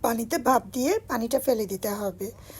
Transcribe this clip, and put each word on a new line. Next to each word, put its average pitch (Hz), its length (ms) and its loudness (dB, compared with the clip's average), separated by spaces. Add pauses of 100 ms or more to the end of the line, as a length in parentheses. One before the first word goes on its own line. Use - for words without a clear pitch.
পানিতে 233 300 0 (120)
ভাপ 254 160 6 (120)
দিয়ে 262 160 2 (180)
পানিটা 240 360 0
ফেলে 220 260 2
দিতে 196 180 -4 (100)
হবে। 196 280 -4 (320)